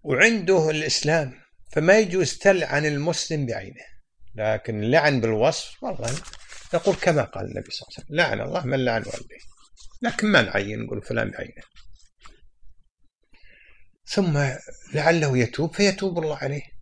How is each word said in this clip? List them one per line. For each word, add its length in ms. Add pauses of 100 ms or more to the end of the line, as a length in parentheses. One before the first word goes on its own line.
وعنده 640
الإسلام، 720 (300)
فما 280
يجوز 380
تلعن 480
المسلم 600
بعينه، 400 (500)
لكن 460
لعن 400
بالوصف 640
والله 380 (520)
نقول 220
كما 280
قال 220
النبي 260
صلى 160
الله 100
عليه 80
وسلم: 120
"لعن 300
الله 180
من 200
لعن 160
والديه"، 440 (560)
لكن 260
ما 140
نعين 420
نقول 180
فلان 300
بعينه، 320 (2500)
ثم 320 (560)
لعله 440
يتوب 360
فيتوب 460
الله 180
عليه. 260 (180)